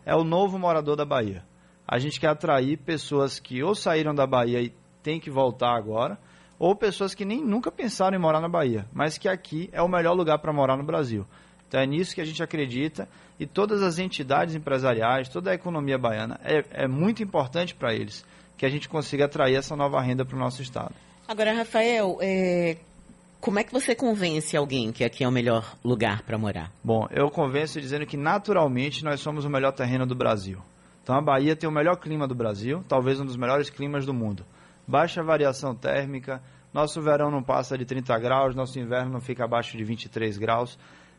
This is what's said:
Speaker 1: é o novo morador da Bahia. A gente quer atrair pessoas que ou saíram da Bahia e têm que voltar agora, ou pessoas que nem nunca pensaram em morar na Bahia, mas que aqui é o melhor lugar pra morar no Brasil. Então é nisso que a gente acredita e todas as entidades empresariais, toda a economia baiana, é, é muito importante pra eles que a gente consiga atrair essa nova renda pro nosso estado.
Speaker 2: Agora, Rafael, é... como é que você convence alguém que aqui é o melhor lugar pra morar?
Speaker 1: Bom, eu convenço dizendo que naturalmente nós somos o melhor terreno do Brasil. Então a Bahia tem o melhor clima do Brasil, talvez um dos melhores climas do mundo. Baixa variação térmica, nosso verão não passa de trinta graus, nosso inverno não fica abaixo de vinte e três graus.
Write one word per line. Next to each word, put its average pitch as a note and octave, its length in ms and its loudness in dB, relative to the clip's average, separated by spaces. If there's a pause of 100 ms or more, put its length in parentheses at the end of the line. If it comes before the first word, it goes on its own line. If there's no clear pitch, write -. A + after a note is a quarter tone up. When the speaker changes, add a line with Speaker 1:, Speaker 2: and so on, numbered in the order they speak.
Speaker 1:
é D3+ 100 4
o E3 80 4
novo F#3 340 2
morador D#3 380 2
da D3 80 0
Bahia. A2 400 -2 (480)
A B2 60 2
gente D3 220 -4
quer D#3+ 80 2
atrair D3+ 480 2
pessoas C#3 640 -2
que B2+ 240 -6
ou G3+ 100 2
saíram D#3 400 0
da C#3 100 4
Bahia B2 380 2
e A#2+ 100 -4 (300)
têm D#3+ 160 -4
que D#3 100 -12
voltar B2 480 2
agora, A2+ 400 -2 (400)
ou F#3+ 200 4
pessoas G3 400 -2
que G3+ 80 -6
nem A#3+ 200 -4
nunca A#3+ 280 0
pensaram G3 440 0
em F#3 40 0
morar D#3+ 200 4
na E3+ 80 -2
Bahia, B2+ 440 0
mas D3+ 260 -2
que G#3 100 -2
aqui F#3 440 -4
é E3 100 0
o F3 60 4
melhor F3 240 4
lugar D#3+ 260 4
pra D#3 140 -2
morar C3+ 240 4
no C#3 80 -4
Brasil. C3+ 420 -2 (400)
Então C3 140 0
é C3+ 60 2
nisso D#3+ 280 -2
que F#3+ 60 -6
a D#3+ 40 -4
gente D#3 200 -6
acredita D3+ 640 -4 (320)
e D#3 60 -6
todas G#3 360 0
as F3 160 2
entidades D#3+ 560 0
empresariais, C3 760 2
toda F3+ 220 -4
a F#3 40 0
economia D3+ 440 -2
baiana, A2+ 460 -2
é, C#3+ 400 0
é - 20 2
muito F#3+ 380 0
importante E3+ 500 -2
pra A#2+ 180 -2
eles A2 320 -6 (320)
que - 80 -2
a C3+ 40 4
gente C#3+ 200 -4
consiga D3 360 0
atrair C#3+ 320 2
essa C3+ 180 -4
nova C#3+ 260 0
renda B2+ 240 0
pro C3 140 -8
nosso B2+ 240 -4
estado. - 320 -8 (320)
Speaker 2:
Agora, G#3+ 260 0
Rafael, A3+ 680 2
é... F3+ 560 2 (640)
como G3+ 180 0
é G#3+ 60 2
que - 80 -14
você A#3+ 240 0
convence F3+ 600 0
alguém C3 360 0
que B2+ 100 -6
aqui A#2+ 220 0
é B2 40 2
o B2 40 2
melhor A#2 420 2 (100)
lugar A2+ 380 0
pra A2 160 -4
morar? G2 320 -4 (140)
Speaker 1:
Bom, A2+ 260 2
eu C#3+ 200 2
convenço D3 500 -2
dizendo C#3+ 260 -6
que D3 100 -8
naturalmente D3+ 840 0
nós D3 160 -2
somos D3+ 260 -4
o D3 60 -2
melhor C3+ 220 2
terreno C3 340 0
do B2+ 80 -2
Brasil. G2 480 0 (400)
Então B2+ 140 0
a D3 60 2
Bahia D3 340 4
tem D#3+ 120 -4
o D3+ 40 -2
melhor D#3 240 4
clima D3+ 320 -2
do B2+ 60 -4
Brasil, A#2 520 -2
talvez C3+ 320 2
um C#3 60 -4
dos B2+ 120 -6
melhores C3 340 0
climas C#3+ 340 -4
do C3+ 80 -4
mundo. G#2 320 -4 (420)
Baixa D#3+ 360 2
variação C#3+ 520 2
térmica, C3+ 680 -4 (300)
nosso D3+ 280 0
verão D3 300 2
não C#3 120 -2
passa C3 340 0
de B2 100 -6
trinta B2+ 320 -2
graus, C3 360 2
nosso B2+ 240 -6
inverno B2 320 -2
não B2+ 100 -6
fica B2 240 -6
abaixo A#2 320 -2
de A2+ 60 -6
vinte A2 220 -6
e G#2+ 40 -14
três A2 280 -4
graus. A2+ 420 -2 (400)